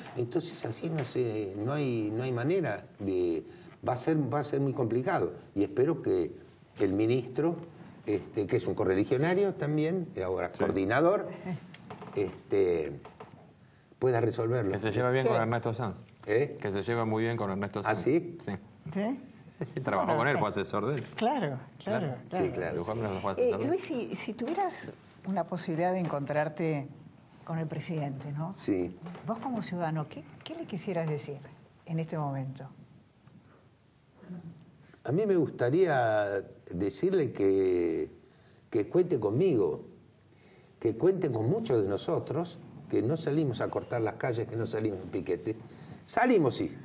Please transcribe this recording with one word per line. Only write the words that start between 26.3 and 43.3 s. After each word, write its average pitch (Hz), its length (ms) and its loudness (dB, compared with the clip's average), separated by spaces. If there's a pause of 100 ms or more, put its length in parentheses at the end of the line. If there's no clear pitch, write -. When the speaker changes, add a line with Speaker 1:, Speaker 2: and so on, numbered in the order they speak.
Speaker 3:
con 165 140 -4
el 160 80 -2
presidente, 147 640 -6
¿no? 156 220 -6
Speaker 1:
Sí. 92 440 -2 (300)
Speaker 3:
Vos 226 140 -4
como 240 240 -4
ciudadano, 160 440 -2
¿qué, - 140 -14 (220)
qué 311 100 -10
le 330 100 -8
quisieras 170 460 -4
decir 143 280 -6 (480)
en 165 120 -2
este 165 180 -4
momento? 135 520 -4 (2250)
Speaker 1:
A - 80 -2
mí 190 140 2
me 196 100 4
gustaría 123 1080 4 (280)
decirle 120 640 0
que, 90 800 4 (600)
que 104 180 0
cuente 175 300 2
conmigo, 110 640 2 (920)
que 110 180 0
cuente 160 360 2
con 113 160 0
muchos 156 340 2
de 95 60 2
nosotros, 135 680 -2 (320)
que 104 120 2
no 139 140 2
salimos 147 440 0